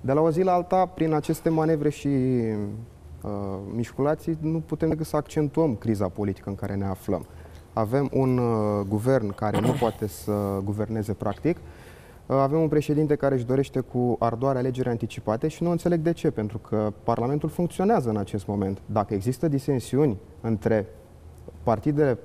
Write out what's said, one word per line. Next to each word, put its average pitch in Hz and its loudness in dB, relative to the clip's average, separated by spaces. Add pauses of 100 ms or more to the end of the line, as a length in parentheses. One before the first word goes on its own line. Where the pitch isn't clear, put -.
De 127 -2
la 147 4
o 165 4
zi 165 2
la 185 4
alta, 180 2
prin 160 0
aceste 156 0
manevre 156 2
și, - -4
uh, 113 -2 (440)
mișculații, 147 -2
nu 160 0
putem 160 0
decât 156 0
să - -6
accentuăm 151 0
criza 104 0
politică 98 -4
în 98 -6
care 98 -6
ne 98 -2
aflăm. 95 -2 (480)
Avem 120 0
un, 131 4
uh, 107 2
guvern 107 2
care 104 0
nu 117 4
<coughs> - -4
poate 110 0
să - -4 (300)
guverneze 104 -2
practic. 107 -2
Uh, - -10
avem 139 4
un 160 2
președinte 147 2
care 139 2
își 120 0
dorește 131 0
cu 123 0
ardoare 117 2
alegeri 123 -2
anticipate 113 -2
și 156 -4
nu 175 2
înțeleg 170 2
de 160 2
ce, 160 0
pentru 107 -4
că 107 -2 (100)
Parlamentul 123 0
funcționează 175 0
în 107 0
acest 101 -4
moment. 101 -2
Dacă 104 0
există 120 0
disensiuni 135 2 (240)
între 110 2 (760)
partidele 135 2